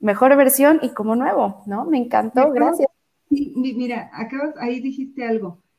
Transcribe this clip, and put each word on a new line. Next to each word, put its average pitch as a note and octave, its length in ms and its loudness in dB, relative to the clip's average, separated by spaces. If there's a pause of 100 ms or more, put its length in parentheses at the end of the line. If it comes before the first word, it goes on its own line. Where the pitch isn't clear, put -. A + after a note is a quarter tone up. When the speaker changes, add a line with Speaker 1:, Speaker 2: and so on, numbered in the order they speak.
Speaker 1:
mejor A#3+ 360 4
versión C#4 460 4
y B3 80 -4
como A3 260 -2
nuevo, B3+ 500 -2
¿no? G#3 200 -6
Me D#4 120 0
encantó, A#3 420 0
Speaker 2:
Me C4+ 80 6
acabas C#4+ 60 0 (240)
Speaker 1:
gracias. C#4 100 2 (420)
Speaker 2:
Sí, C#4+ 260 -2
mi-, C4 180 -2
mira, A#3+ 380 -6
acabas, C#4+ 460 -8
ahí B3 220 -6
dijiste C4 440 -10
algo, G#3+ 380 -6 (160)